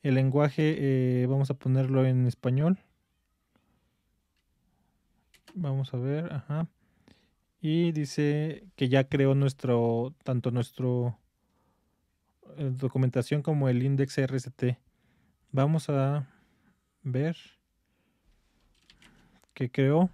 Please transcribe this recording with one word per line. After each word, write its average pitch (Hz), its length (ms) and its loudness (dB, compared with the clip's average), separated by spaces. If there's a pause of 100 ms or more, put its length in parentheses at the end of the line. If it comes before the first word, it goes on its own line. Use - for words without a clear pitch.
El 135 120 2
lenguaje, 143 600 2 (480)
eh, 123 40 0
vamos 135 220 0
a 139 40 -4
ponerlo 131 520 0
en 127 220 2
español. 139 500 0 (2750)
Vamos 135 400 -6
a 127 40 -6
ver, 143 360 -4
ajá. 151 340 -6 (920)
Y 165 320 0
dice 147 840 -2
que 135 120 0
ya 135 220 4
creó 135 240 2
nuestro, 123 800 0 (100)
tanto 123 280 -2
nuestro, 123 680 -2 (1400)
eh, 139 180 -4
documentación 131 640 0
como 147 260 0
el 123 140 2
index 139 380 0
R 131 180 0
S 127 140 -8
T. 123 280 -4 (720)
Vamos 147 380 0
a 139 380 0 (760)
ver 143 340 -4 (2250)
qué 127 160 -4
creó. 147 420 4